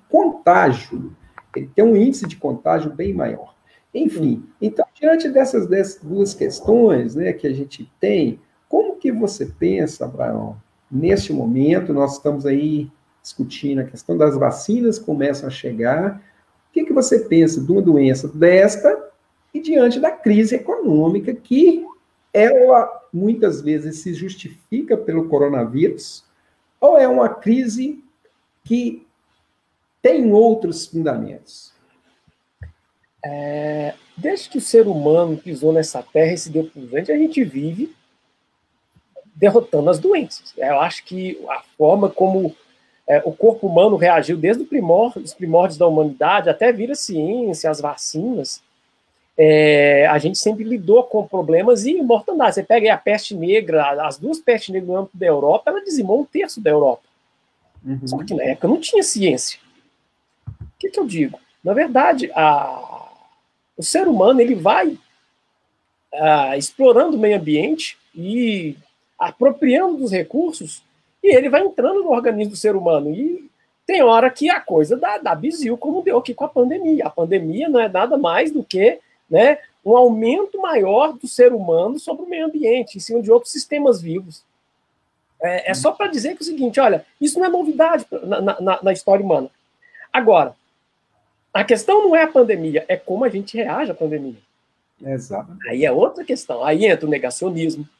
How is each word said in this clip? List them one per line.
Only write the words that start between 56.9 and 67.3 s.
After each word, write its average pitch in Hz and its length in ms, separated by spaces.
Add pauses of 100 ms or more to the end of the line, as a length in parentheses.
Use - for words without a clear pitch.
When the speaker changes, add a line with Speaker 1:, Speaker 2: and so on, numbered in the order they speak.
Speaker 1:
Uhum. 135 220
Speaker 2:
Só 135 120
que 175 160
na 135 100
época 139 240
não 320 120
tinha 403 220
ciência. 180 560 (880)
O - 320
que 392 100
que 403 120
eu 311 60
digo? 160 320 (240)
Na 190 120
verdade, 277 600
a, 143 760 (680)
o 170 60
ser 381 240
humano, 240 340
ele 240 140
vai, 240 420 (1160)
ah, 147 420
explorando 262 600
o 214 40
meio 208 160